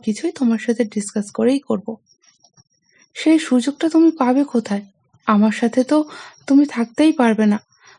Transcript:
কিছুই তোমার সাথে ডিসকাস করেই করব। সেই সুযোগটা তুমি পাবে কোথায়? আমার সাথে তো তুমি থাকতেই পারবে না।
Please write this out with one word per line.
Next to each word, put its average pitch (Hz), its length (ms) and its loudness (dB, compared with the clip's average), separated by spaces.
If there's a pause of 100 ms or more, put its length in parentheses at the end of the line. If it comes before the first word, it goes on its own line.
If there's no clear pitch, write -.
কিছুই 226 300 -4
তোমার 233 280 -2
সাথে 240 240 -2
ডিসকাস 208 480 -6
করেই 254 280 0
করব। 220 360 -6 (1200)
সেই 311 260 2
সুযোগটা 277 500 -2
তুমি 320 220 4
পাবে 269 320 0
কোথায়? 202 420 -4 (400)
আমার 214 260 2
সাথে 233 320 -2
তো 302 260 0 (380)
তুমি 277 180 4
থাকতেই 285 460 0
পারবে 226 340 0
না। 208 140 0 (400)